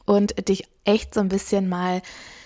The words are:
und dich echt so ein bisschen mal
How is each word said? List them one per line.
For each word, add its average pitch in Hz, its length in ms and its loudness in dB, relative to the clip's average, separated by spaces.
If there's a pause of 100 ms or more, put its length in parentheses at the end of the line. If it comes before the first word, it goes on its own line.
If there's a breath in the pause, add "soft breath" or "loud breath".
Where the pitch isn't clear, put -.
und 202 440 2
dich 190 160 0 (200)
echt 208 300 0
so 220 60 0
ein 190 80 0
bisschen 196 400 -2
mal 180 340 -2 (440 loud breath)